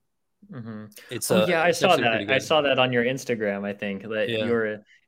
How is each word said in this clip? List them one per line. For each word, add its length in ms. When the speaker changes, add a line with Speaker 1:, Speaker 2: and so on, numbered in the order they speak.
Speaker 1:
Mm-hmm. 320
Speaker 2:
it's, 200
Speaker 1:
Oh, 60
Speaker 2:
uh, 100
Speaker 1:
yeah, 160
I 80
Speaker 2:
it's 100
Speaker 1:
saw 140
Speaker 2:
actually 80
Speaker 1:
that. 80
Speaker 2:
pretty 180
Speaker 1:
I 100
Speaker 2:
good. 0
Speaker 1:
saw 240
that 160
on 140
your 120
Instagram, 600
I 80
think, 320
that 240
Speaker 2:
Yeah. 100
Speaker 1:
you 140
were 320